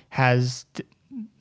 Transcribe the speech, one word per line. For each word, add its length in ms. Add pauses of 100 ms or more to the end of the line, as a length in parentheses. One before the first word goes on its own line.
has, 560 (760)